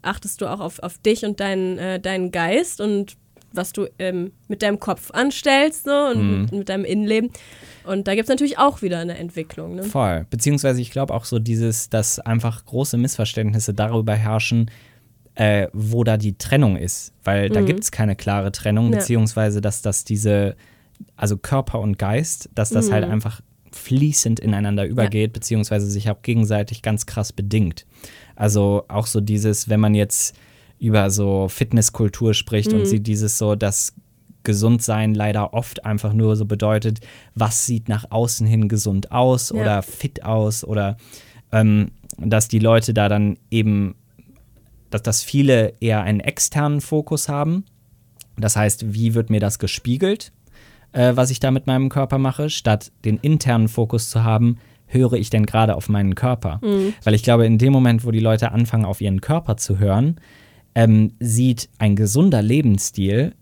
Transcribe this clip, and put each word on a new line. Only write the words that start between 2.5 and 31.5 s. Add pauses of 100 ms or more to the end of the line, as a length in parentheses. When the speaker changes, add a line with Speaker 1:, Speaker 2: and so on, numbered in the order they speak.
Speaker 1:
und (400)
was
du, (140)
ähm, (160)
mit
deinem
Kopf
anstellst,
so, (200)
und
Speaker 2:
Mhm.
Speaker 1:
mit,
mit
deinem
Innenleben? (560)
Und
da
gibt's
natürlich
auch
wieder
eine
Entwicklung,
ne?
Speaker 2:
Voll.
Beziehungsweise
ich
glaub
auch
so
dieses,
dass
einfach
große
Missverständnisse
darüber
herrschen, (640)
äh,
wo
da
die
Trennung
ist. (100)
Weil
da
Speaker 1:
Mhm.
Speaker 2:
gibt's
keine
klare
Trennung,
Speaker 1:
Ja.
Speaker 2:
beziehungsweise
dass,
dass
diese, (600)
also
Körper
und
Geist,
dass
das
halt
Speaker 1:
Mhm.
Speaker 2:
einfach (300)
fließend
ineinander
Speaker 1:
Ja.
Speaker 2:
übergeht,
beziehungsweise
sich
auch
gegenseitig
ganz
krass
bedingt. (500)
Also
auch
so
dieses,
wenn
man
jetzt (440)
über
so
Fitnesskultur